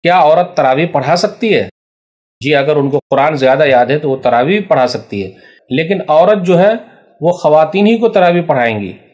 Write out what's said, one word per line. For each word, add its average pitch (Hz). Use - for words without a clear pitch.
کیا 175
عورت 170
تراویح 139
پڑھا 143
سکتی 208
ہے؟ 101
جی، 143
اگر 143
ان 139
کو 139
قرآن 147
زیادہ 135
یاد 123
ہے 143
تو 147
وہ 131
تراویح 131
پڑھا 135
سکتی 107
ہے، 92
لیکن 170
عورت 180
جو 175
ہے 196
وہ 165
خواتین 160
ہی 226
کو 226
تراویح 175
پڑھائیں 120
گی۔ 92